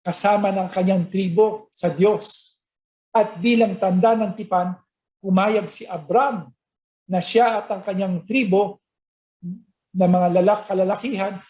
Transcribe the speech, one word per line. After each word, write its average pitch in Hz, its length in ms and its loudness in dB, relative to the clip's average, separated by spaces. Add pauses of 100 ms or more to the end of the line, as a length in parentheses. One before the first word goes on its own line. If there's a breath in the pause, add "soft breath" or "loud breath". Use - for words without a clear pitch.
kasama 202 540 0
ng 185 160 -4
kanyang 185 400 0
tribo 196 640 0
sa 175 160 -2
Diyos. 202 640 -2 (560)
At 208 320 0
bilang 226 340 2
tanda 190 380 2
ng 214 240 -4
tipan, 180 400 -2 (400)
pumayag 196 480 0
si - 160 -12
Abram 180 640 -2 (640)
na 185 80 0
siya 226 400 2
at 208 100 -8
ang 196 140 -6
kanyang 185 400 -4
tribo 202 560 0 (1120)
na 185 160 0
mga 180 220 4 (100)
lalak-, 208 320 2
kalalakihan 196 800 -4